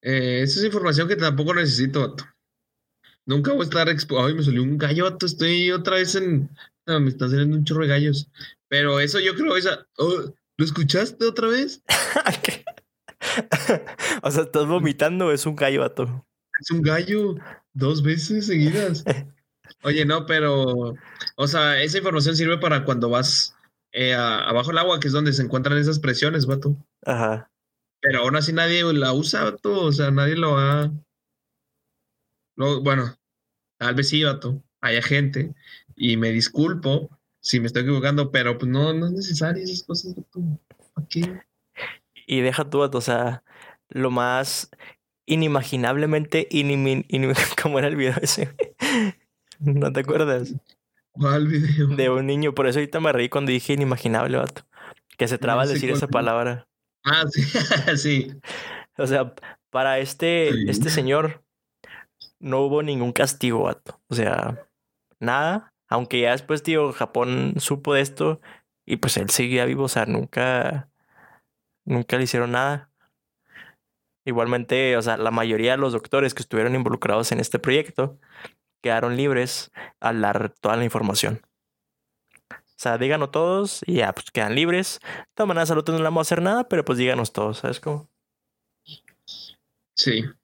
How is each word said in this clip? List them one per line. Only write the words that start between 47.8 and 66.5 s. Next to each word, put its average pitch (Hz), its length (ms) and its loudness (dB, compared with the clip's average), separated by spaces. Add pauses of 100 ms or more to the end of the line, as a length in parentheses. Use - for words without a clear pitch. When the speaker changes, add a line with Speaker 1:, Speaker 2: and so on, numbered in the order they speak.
Speaker 2:
era 143 80 2
el 151 80 -2
video 127 260 0
ese? 147 320 -2 (1040)
¿No 143 340 2
te 139 80 -2
acuerdas? 135 540 0 (580)
Speaker 1:
¿Cuál 143 360 2
video? 151 400 2
Speaker 2:
De 135 220 2
un 131 160 0
niño, 143 280 0
por 135 140 2
eso 127 100 0
ahorita 147 220 -2
me 156 120 2
reí 120 160 0
cuando 139 220 -2
dije 127 240 0
inimaginable, 127 640 0
vato. - 240 -6 (560)
Que 120 100 2
se 123 100 -2
traba 120 180 0
Speaker 1:
No 123 60 2
Speaker 2:
al 139 60 0
Speaker 1:
sé 139 60 0
Speaker 2:
decir 131 160 -2
Speaker 1:
cuál 135 80 0
Speaker 2:
esa 143 80 -2
Speaker 1:
fue. 127 60 -4
Speaker 2:
palabra. 120 560 -2 (360)
Speaker 1:
Ah, 156 240 2
sí, 143 140 0
<laughs> 160 540 0
sí. 139 360 0 (640)
Speaker 2:
O 143 100 -2
sea, 131 280 0 (360)
para 131 280 0
este, 160 540 0
Speaker 1:
Sí. 110 160 0
Speaker 2:
este 113 220 0
señor 151 520 0 (960)
no 131 220 -2
hubo 139 240 2
ningún 127 280 -2
castigo, 123 520 0
vato. - 440 -8
O - 60 -4
sea, - 540 -2 (500)
nada. 147 560 -2 (140)
Aunque 123 320 -2
ya 120 100 4
después, 143 320 -2